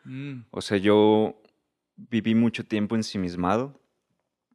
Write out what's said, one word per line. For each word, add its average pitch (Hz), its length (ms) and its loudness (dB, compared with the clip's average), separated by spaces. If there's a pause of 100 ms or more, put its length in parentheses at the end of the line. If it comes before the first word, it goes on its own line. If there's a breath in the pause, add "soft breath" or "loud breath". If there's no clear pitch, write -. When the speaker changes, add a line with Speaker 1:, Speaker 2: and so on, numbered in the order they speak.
Speaker 1:
Mm. 131 460 -14
Speaker 2:
O - 100 -8
sea, 101 180 0
yo 107 640 4 (560)
viví 113 380 -2
mucho 117 300 0
tiempo 107 320 -4
ensimismado, 101 840 -4 (760)